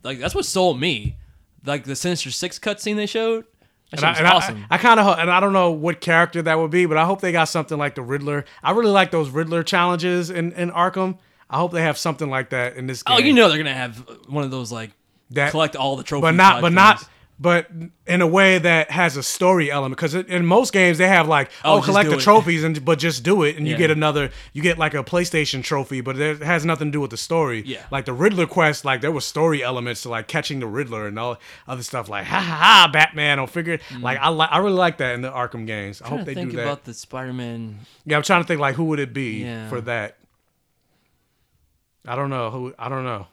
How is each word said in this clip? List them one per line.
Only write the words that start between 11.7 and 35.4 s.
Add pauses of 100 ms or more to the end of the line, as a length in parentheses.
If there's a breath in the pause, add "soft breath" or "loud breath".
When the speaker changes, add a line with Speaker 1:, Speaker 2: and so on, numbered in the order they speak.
Speaker 2:
they
have
something
like
that
in
this
Speaker 1:
Oh,
Speaker 2:
game.
Speaker 1:
you
know
they're
gonna
have (320)
one
of
those,
like, (420)
Speaker 2:
That,
Speaker 1:
collect
all
the
trophies
Speaker 2:
but
not,
Speaker 1:
type
Speaker 2:
but
not,
Speaker 1:
things. (280 soft breath)
Speaker 2:
but (400)
in
a
way
that
has
a
story
element.
'Cause
in
most
games
they
have,
like, (120 loud breath)
Speaker 1:
Oh,
Speaker 2:
"Oh,
Speaker 1:
just
Speaker 2:
collect
Speaker 1:
do
Speaker 2:
the
Speaker 1:
it.
Speaker 2:
trophies
and,
but
just
do
it,"
and
you
Speaker 1:
Yeah.
Speaker 2:
get
another, (240 loud breath)
you
get,
like,
a
PlayStation
trophy,
but
it
has
nothing
to
do
with
the
story.
Speaker 1:
Yeah.
Speaker 2:
Like
the
Riddler
quest,
like,
there
was
story
elements
to,
like,
catching
the
Riddler
and
all (320 loud breath)
other
stuff.
Like,
"Ha
ha (300)
ha,
Batman,
I'll
figure
it."
Speaker 1:
Mm.
Speaker 2:
Like,
I
li-,
I
really
like
that
in
the
Arkham